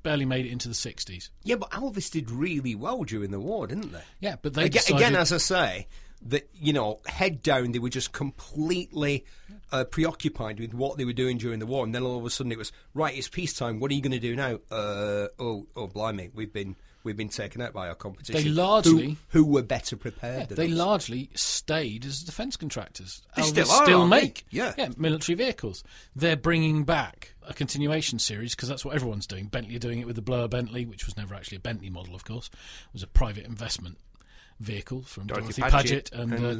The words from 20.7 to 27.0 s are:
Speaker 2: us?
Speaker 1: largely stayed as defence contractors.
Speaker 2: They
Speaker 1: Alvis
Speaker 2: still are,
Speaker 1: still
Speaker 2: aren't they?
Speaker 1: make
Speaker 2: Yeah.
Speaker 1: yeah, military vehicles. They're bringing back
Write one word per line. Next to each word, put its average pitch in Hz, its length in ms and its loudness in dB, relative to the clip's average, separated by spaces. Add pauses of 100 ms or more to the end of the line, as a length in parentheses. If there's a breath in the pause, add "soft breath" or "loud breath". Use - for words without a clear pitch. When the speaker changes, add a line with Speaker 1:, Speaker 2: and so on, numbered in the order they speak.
Speaker 2:
us? 165 60 2
Speaker 1:
largely 156 560 0
stayed 127 720 -2
as 139 180 -6
defence 214 340 -6
contractors. - 680 -10 (120)
Speaker 2:
They - 80 0
Speaker 1:
Alvis 156 40 4
Speaker 2:
still 156 240 4
are, 247 140 10
Speaker 1:
still 180 180 10
Speaker 2:
aren't 175 100 8
they? 269 80 10
Speaker 1:
make - 300 0
Speaker 2:
Yeah. 214 260 -2
Speaker 1:
yeah, 160 220 -2
military 156 380 0
vehicles. 208 460 -4 (320 loud breath)
They're 160 220 2
bringing 156 480 4
back 135 500 -2 (140)